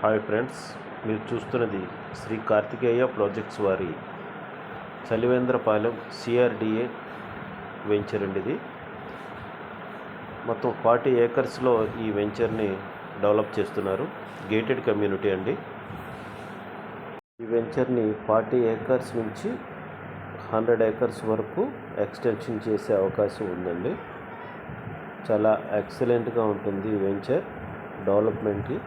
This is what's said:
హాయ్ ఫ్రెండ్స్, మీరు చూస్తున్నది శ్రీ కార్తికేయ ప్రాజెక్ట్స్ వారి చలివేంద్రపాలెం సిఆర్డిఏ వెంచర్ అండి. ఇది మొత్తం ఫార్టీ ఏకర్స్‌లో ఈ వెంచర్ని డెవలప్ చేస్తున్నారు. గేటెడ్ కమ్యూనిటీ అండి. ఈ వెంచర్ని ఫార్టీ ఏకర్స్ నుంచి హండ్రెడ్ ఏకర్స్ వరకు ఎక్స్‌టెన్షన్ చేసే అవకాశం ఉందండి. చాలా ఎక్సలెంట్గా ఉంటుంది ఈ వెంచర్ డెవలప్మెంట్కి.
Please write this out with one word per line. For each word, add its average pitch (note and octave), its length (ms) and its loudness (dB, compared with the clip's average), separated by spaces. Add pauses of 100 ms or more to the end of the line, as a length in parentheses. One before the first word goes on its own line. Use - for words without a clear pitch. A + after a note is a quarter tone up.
హాయ్ G#2+ 240 4
ఫ్రెండ్స్, A#2 340 0 (460)
మీరు G#2+ 220 0
చూస్తున్నది A2 520 -2 (400)
శ్రీ A2 160 -4 (100)
కార్తికేయ A#2 560 4 (140)
ప్రాజెక్ట్స్ G#2 480 0
వారి F#2+ 260 2 (1160)
చలివేంద్రపాలెం A#2 880 4 (240)
సిఆర్డిఏ A2+ 680 4 (1040)
వెంచర్ G#2 340 2
అండి. F#2+ 180 0
ఇది C3 120 0 (1900)
మొత్తం A#2 220 2 (100)
ఫార్టీ A#2+ 300 6 (140)
ఏకర్స్‌లో B2+ 480 2 (320)
ఈ - 20 2 (100)
వెంచర్ని G#2+ 500 0 (560)
డెవలప్ G#2 340 4
చేస్తున్నారు. G2 500 0 (460)
గేటెడ్ A2+ 340 2
కమ్యూనిటీ G2+ 480 2
అండి. F#2+ 180 0 (1900)
ఈ A2+ 100 -8
వెంచర్ని A#2 520 2 (220)
ఫార్టీ A2+ 320 6 (140)
ఏకర్స్ B2 460 2
నుంచి A2+ 320 -4 (1000)
హండ్రెడ్ A2+ 360 6
ఏకర్స్ A2 320 0 (100)
వరకు A2 340 0 (400)
ఎక్స్‌టెన్షన్ A2 600 -2
చేసే G#2+ 280 2 (100)
అవకాశం G2+ 420 2 (100)
ఉందండి. F2+ 380 -2 (1400)
చాలా A2 240 6 (280)
ఎక్సలెంట్గా A#2+ 640 2 (100)
ఉంటుంది G2 420 -2
ఈ - 80 2
వెంచర్ G2+ 400 0 (640)
డెవలప్మెంట్కి. G#2 760 2